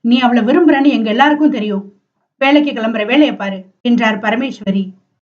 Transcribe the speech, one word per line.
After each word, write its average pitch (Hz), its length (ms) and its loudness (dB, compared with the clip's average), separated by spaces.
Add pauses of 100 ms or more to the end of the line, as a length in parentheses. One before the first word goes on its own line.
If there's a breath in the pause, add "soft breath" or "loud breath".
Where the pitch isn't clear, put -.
நீ 240 200 2
அவளை 240 220 2
விரும்புறன்னு 285 440 2
எங்க 226 240 0
எல்லாருக்கும் 294 400 2
தெரியும். 208 340 -6 (540)
வேலைக்கு 285 340 2
கிளம்புற 220 340 -4
வேலையை 254 300 2
பாரு" 196 280 -8 (180)
என்றார் 226 360 0
பரமேஸ்வரி. 214 640 -4 (380)